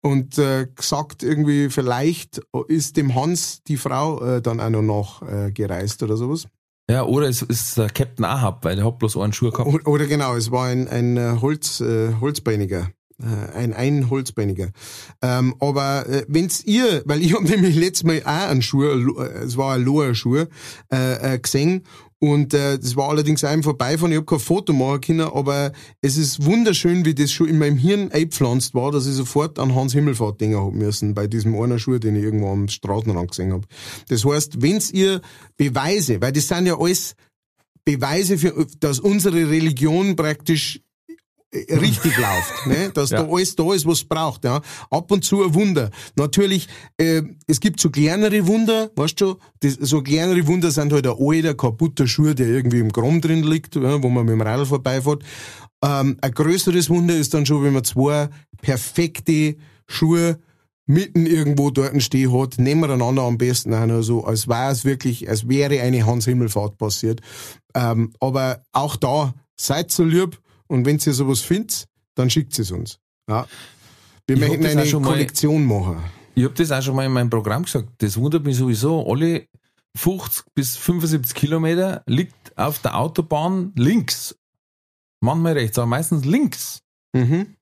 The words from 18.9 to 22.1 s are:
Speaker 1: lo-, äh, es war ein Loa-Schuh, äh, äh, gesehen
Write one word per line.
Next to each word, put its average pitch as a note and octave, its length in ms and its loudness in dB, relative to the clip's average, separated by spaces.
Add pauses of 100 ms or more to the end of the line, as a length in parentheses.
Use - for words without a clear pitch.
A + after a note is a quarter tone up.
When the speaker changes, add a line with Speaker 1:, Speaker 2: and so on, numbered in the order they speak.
Speaker 1:
lo-, B2+ 260 0
äh, B2+ 200 -8
es A#2+ 180 -6
war C3+ 160 0
ein B2 100 0
Loa-Schuh, C3+ 600 0 (480)
äh, C3 400 -2
äh, B2+ 60 -2
gesehen D#3+ 420 0 (380)